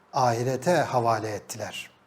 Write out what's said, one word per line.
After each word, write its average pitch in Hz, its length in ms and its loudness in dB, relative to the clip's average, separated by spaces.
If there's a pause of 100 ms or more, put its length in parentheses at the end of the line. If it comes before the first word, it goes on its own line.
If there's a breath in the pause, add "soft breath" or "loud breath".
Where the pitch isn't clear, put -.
(120)
ahirete 127 640 2
havale 117 520 2
ettiler. - 640 -10 (160)